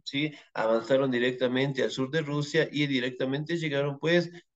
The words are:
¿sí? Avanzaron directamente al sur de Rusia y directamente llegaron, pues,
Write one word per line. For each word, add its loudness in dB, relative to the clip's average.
¿sí? -4
Avanzaron 2
directamente 0
al 0
sur -4
de 0
Rusia 0
y 0
directamente 0
llegaron, -2
pues, 2